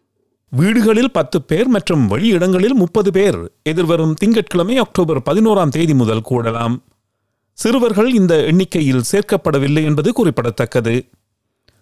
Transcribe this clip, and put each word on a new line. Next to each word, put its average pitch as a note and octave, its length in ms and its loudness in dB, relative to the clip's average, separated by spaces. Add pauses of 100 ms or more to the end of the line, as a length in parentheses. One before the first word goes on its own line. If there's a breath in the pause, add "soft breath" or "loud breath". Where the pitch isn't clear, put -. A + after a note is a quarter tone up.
(520)
வீடுகளில் A3 680 2
பத்து D3+ 300 -2
பேர் A#3 280 0
மற்றும் D#3 360 0
வெளியிடங்களில் F#3+ 680 2
முப்பது G3 360 0
பேர் A#2 220 0 (320)
எதிர்வரும் D#3+ 500 0
திங்கட்கிழமை G#3+ 640 0
அக்டோபர் D#3+ 460 -2
பதினோராம் F#3+ 480 2
தேதி D#3 240 2
முதல் A2 280 -2
கூடலாம். A#2 460 -2 (800)
சிறுவர்கள் A#3 540 0 (100)
இந்த F3 120 2 (200)
எண்ணிக்கையில் D3 580 0
சேர்க்கப்படவில்லை D#3 800 -2
என்பது D3+ 220 0
குறிப்பிடத்தக்கது. A#2+ 840 -2 (840)